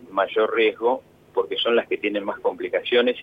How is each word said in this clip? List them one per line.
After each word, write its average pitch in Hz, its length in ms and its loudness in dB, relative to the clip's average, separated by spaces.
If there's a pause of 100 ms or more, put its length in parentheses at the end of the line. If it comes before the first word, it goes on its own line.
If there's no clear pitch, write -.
mayor 98 440 0
riesgo, 113 480 0 (320)
porque 95 220 0
son 117 220 2
las 104 100 0
que 92 80 -2
tienen 101 300 -2
más - 160 -8
complicaciones 98 800 0